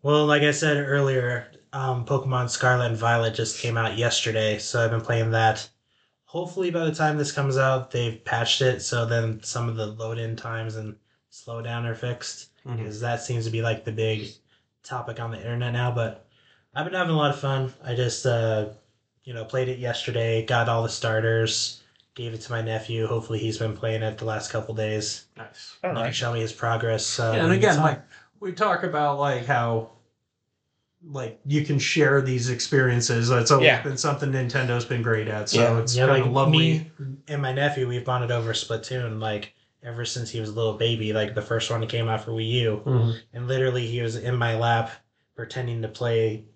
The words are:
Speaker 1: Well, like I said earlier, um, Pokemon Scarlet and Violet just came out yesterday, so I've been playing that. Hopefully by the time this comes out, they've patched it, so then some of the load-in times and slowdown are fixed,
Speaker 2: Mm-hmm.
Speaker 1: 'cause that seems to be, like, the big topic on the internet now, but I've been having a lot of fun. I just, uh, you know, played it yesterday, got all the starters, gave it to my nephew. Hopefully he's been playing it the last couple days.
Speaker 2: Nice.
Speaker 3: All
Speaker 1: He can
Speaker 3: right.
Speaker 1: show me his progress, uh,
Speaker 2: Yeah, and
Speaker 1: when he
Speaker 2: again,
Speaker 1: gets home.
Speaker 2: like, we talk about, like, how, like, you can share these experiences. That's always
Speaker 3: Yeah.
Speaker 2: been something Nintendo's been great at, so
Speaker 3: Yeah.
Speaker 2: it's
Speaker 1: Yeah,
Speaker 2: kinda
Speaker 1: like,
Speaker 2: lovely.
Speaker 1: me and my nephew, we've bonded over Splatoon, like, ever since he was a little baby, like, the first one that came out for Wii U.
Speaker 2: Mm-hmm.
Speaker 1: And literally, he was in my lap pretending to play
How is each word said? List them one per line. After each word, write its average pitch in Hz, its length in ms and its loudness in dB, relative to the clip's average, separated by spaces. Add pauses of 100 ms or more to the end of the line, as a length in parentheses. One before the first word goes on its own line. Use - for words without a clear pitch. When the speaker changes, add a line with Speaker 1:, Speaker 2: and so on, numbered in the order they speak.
Speaker 1:
Well, 147 240 4
like 147 180 6
I 147 80 6
said 147 260 2
earlier, 135 720 0 (220)
um, 123 320 -2
Pokemon 127 440 0
Scarlet 123 380 2
and 113 100 -2
Violet 113 380 2
just 113 240 -4
came 117 180 -2
out 110 200 -2
yesterday, 110 600 0
so 117 260 -2
I've 113 80 2
been 113 100 0
playing 113 300 0
that. 110 380 2 (560)
Hopefully 180 460 -4
by 165 140 0
the 156 100 2
time 151 220 0
this 143 140 -2
comes 135 260 0
out, 131 340 2
they've 117 320 -2
patched - 380 0
it, 127 200 2
so 120 240 -2
then 113 380 0
some 117 240 -4
of 113 80 -4
the 110 120 -4
load-in 113 480 -6
times 113 420 -8
and 107 180 -10 (360)
slowdown 117 540 -8
are 117 100 -2
fixed, - 500 -8 (220)
Speaker 2:
Mm-hmm. 113 180 -4
Speaker 1:
'cause 107 160 -10
that 120 200 -2
seems 117 240 -2
to 113 60 -2
be, 113 100 -2
like, 113 240 0
the 113 60 -4
big 110 380 -2 (540)
topic 117 360 -10
on 113 120 -8
the 110 60 -10
internet 120 360 -4
now, 123 180 0
but 113 360 -4 (480)
I've 160 100 -2
been 180 80 -6
having 175 220 0
a - 20 4
lot 147 140 4
of - 80 -4
fun. 135 340 -2 (100)
I 120 120 -4
just, 120 300 -2
uh, 110 440 2 (540)
you 123 100 -14
know, 113 120 -10
played 127 240 -2
it 123 100 -6
yesterday, 113 680 -2
got 120 240 2
all 117 140 2
the 113 60 -2
starters, 113 920 0 (340)
gave 117 180 -10
it 110 80 -10
to - 100 -12
my 113 100 -4
nephew. 110 460 -4
Hopefully 113 320 -2
he's 110 180 -2
been 110 180 -2
playing 110 280 -2
it 107 140 -4
the 113 80 -8
last 110 260 -4
couple 110 240 -6
days. 107 500 -4 (120)
Speaker 2:
Nice. - 460 -20
Speaker 3:
All 180 80 -2
Speaker 1:
He 151 40 -4
can 117 100 -2
Speaker 3:
right. 123 100 -4
Speaker 1:
show 120 180 -2
me 117 80 -2
his 110 120 -4
progress, 113 680 -2
uh, 113 140 2
Speaker 2:
Yeah, - 60 2
and 165 40 4
Speaker 1:
when 170 100 6
he 196 40 6
Speaker 2:
again, 208 120 6
Speaker 1:
gets 160 80 6
home. 156 80 4
Speaker 2:
like, 143 160 2 (380)
we 190 120 -6
talk 190 320 0
about, 147 360 0
like, 131 260 0
how, 117 460 0 (1160)
like, 127 360 -8
you 147 180 2
can 139 160 0
share 139 420 4
these 127 280 0
experiences. 120 800 2
That's 120 220 4
always 135 160 8
Speaker 3:
Yeah. 120 140 4
Speaker 2:
been 131 160 -4
something 143 340 0
Nintendo's 123 540 0
been 120 160 -2
great 110 280 0
at, 107 200 -4
so 117 120 4
Speaker 3:
Yeah. 117 180 6
Speaker 2:
it's - 160 0
Speaker 1:
Yeah, 131 120 6
Speaker 2:
kinda 135 180 6
Speaker 1:
like, 120 60 2
Speaker 2:
lovely. 143 260 6
Speaker 1:
me 160 340 4 (380)
and 143 120 -2
my 131 120 -2
nephew, 139 340 0
we've 123 180 -4
bonded 123 260 0
over 113 220 0
Splatoon, 117 680 -6
like, 107 320 -6 (280)
ever 117 220 -10
since 113 260 -6
he 113 120 -6
was 107 80 -6
a 104 40 -10
little 110 200 0
baby, 107 400 0
like, 107 220 0
the 104 60 -2
first 113 300 -2
one 113 80 0
that 113 100 -2
came 117 200 -2
out 110 160 0
for 117 60 -8
Wii 113 200 -2 (120)
U. 110 220 0
Speaker 2:
Mm-hmm. 117 260 4 (220)
Speaker 1:
And 120 140 -8
literally, 127 400 0
he 120 140 -2
was 113 160 -2
in 123 180 -2
my 117 220 2
lap 117 340 2 (460)
pretending 120 460 -6
to 107 40 -6
play 113 560 0 (120)